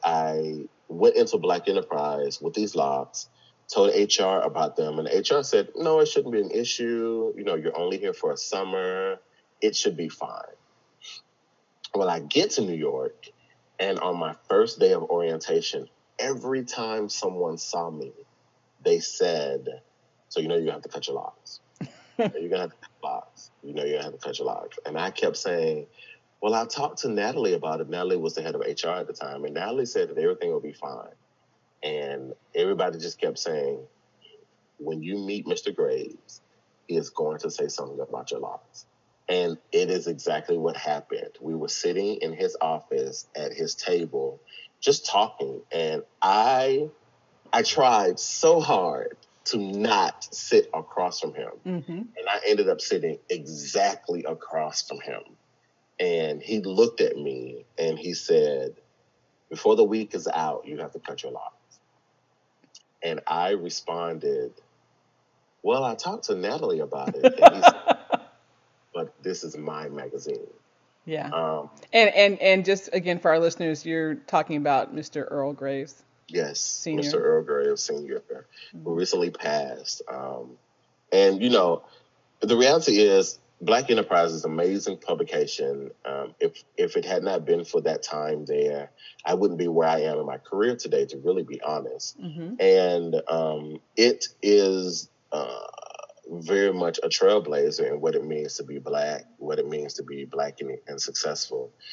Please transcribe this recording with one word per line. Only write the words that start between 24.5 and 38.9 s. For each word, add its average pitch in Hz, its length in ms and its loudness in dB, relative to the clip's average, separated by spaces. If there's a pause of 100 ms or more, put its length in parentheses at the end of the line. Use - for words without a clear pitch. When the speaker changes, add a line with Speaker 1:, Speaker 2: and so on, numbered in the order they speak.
Speaker 1:
And - 120 -6
I 92 120 -4
kept - 260 -2
saying, 80 500 -2 (540)
"Well, 107 140 0
I 113 120 2
talked - 340 -6
to 139 80 -4
Natalie 104 460 0
about 78 260 -4
it." 73 80 -6
Natalie 90 280 0
was 80 180 -4
the 80 80 -6
head 82 120 -6
of 85 100 -4
H - 200 -4
R 87 120 -2
at - 100 -6
the - 60 -10
time, 69 320 -10
and 76 100 -8
Natalie 117 320 -2
said - 240 0
that 73 80 -4
everything 87 340 0
will 76 80 -2
be 76 120 -12
fine. 62 400 -14 (680)
And 69 500 -6 (220)
everybody 92 440 0
just - 220 -10
kept - 180 -4
saying, 71 400 -4 (1000)
"When 147 240 -8
you 104 160 -6
meet - 280 -6
Mister 440 260 -4
Graves, - 680 -4 (480)
he 82 80 -2
is 76 140 -2
going 76 300 -4
to 80 100 -4
say - 180 -4
something 69 320 -10
about - 300 -10
your - 100 -6
locks." - 460 -12 (420)